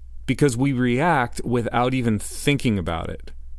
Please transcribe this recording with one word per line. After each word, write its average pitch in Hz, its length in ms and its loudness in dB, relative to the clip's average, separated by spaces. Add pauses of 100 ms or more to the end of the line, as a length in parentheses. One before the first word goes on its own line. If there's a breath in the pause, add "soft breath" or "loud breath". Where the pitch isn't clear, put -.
(260)
because 127 300 4
we 139 160 2
react 123 720 2
without 123 500 2
even 117 260 2
thinking 131 600 0
about 85 300 -4
it. - 220 -10 (280)